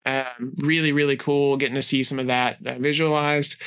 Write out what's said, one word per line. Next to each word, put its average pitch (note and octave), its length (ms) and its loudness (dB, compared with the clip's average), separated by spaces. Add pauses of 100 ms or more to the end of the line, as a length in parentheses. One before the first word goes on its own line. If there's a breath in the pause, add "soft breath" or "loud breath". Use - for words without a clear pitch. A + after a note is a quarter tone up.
Um, B2+ 540 -4
really, D#3 320 2
really C#3+ 260 2
cool C#3+ 400 2
getting C3+ 200 -2
to C3+ 60 0
see C3+ 200 2
some C3 160 0
of B2+ 80 -4
that, B2 400 0
uh, B2 140 -6
visualized. D3 880 0